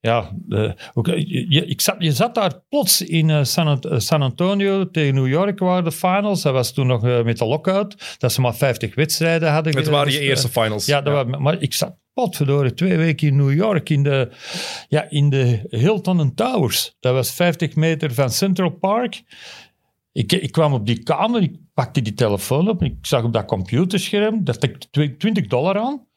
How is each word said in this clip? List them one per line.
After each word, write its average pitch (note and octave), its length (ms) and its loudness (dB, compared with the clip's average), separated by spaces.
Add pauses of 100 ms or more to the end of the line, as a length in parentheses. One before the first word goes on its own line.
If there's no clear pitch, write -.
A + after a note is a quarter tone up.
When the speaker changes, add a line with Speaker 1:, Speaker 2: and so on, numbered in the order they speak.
Speaker 1:
ja, A2+ 300 0 (180)
eh, G#2+ 220 0 (220)
ook, A#2 140 0
eh, E3+ 100 0
je, D3+ 320 -2
je, D#3+ 160 2
ik - 160 -6
zat, F#3+ 180 0
je - 120 0
zat A#3+ 240 0
daar G3 240 -2 (100)
plots - 320 0
in, D#3+ 280 2
eh, D3+ 140 2
San D#3+ 240 0
Ant-, C#3 180 0
eh, B2 140 0
San D3 220 0
Antonio F#3+ 720 0
tegen D3 240 0
New C3 120 2
York F#3+ 320 0
waren F3+ 240 0
de E3 80 -2
finals. G3 500 0
Dat C#3+ 120 2
was B2+ 200 0
toen C3+ 140 0
nog, A#2+ 180 2
eh, B2 180 2
met A#2 140 0
de A#2+ 80 0
lockout, F#3+ 720 -2
dat B2 160 0
ze - 80 0
maar A#2+ 140 2
vijftig A#2 400 0
wedstrijden D#3+ 560 0
hadden D#3 240 0
Speaker 2:
Het C#3+ 120 0
waren C#3+ 180 2
je C#3+ 60 0
Speaker 1:
gespeeld. C#3 180 0
Speaker 2:
eerste C3 200 0 (120)
finals. G#2+ 240 0
Speaker 1:
Ja, C#3+ 160 2
dat C#3+ 120 0
Speaker 2:
Ja. C#3+ 120 0
Speaker 1:
waren, C3+ 160 -4
maar D#3+ 200 0
ik B2+ 120 -2
zat - 220 -4 (180)
potverdorie C#3+ 600 0
twee F3+ 240 0
weken D#3 300 2
in C#3 80 4
New C#3 180 4
York, F#3+ 360 0
in C#3+ 140 2
de, C3+ 260 0 (580)
ja, D3+ 220 -2
in D3 200 2
de B2 300 2 (100)
Hilton F3+ 500 2
en C#3 160 0
Towers. G#3+ 640 -2
Dat B2+ 140 0
was B2+ 180 0
vijftig E3+ 440 0
meter D#3 380 0
van C3 160 2
Central F#3 400 0
Park. A3 520 -2 (880)
Ik, B2 200 -2
ik E3+ 200 -2
kwam D3+ 220 2
op G#2+ 120 -2
die A2+ 180 -2
kamer, G#3 380 0
ik E3 140 -2 (180)
pakte C3 280 -2
die G#2+ 120 -4
telefoon B2 560 0
op F#3+ 120 -2
en E3 60 0
ik - 140 -6
zag B2 220 0
op A#2 100 -2
dat A2 120 0
computerscherm, F#3+ 1000 -2
daar B2+ 120 -2
stak B2+ 140 0
ik - 220 -12
twe-, C#3+ 260 0
twintig G#3 300 0
dollar D#3 300 0
aan. B3+ 400 -6